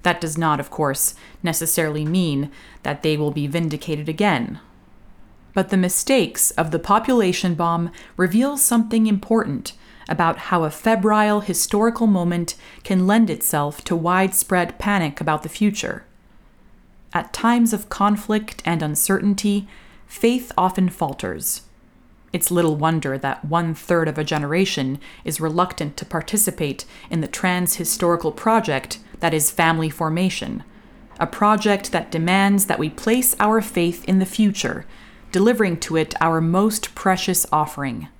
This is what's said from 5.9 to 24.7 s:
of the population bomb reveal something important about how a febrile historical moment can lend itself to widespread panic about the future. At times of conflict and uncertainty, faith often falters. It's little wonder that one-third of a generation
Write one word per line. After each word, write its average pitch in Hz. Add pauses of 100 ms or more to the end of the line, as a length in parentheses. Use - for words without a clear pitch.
of 160
the 165
population 202
bomb 170 (240)
reveal 220
something 226
important 208 (340)
about 165
how 175
a 151
febrile 214
historical 214
moment 175 (280)
can 185
lend 208
itself 147
to 170
widespread 180
panic 180
about 156
the 160
future. - (1040)
At -
times 233
of 208
conflict 214
and 165
uncertainty, 196 (380)
faith 247
often 185
falters. - (680)
It's -
little 170
wonder 151
that 139
one-third 165
of 151
a 156
generation 147 (240)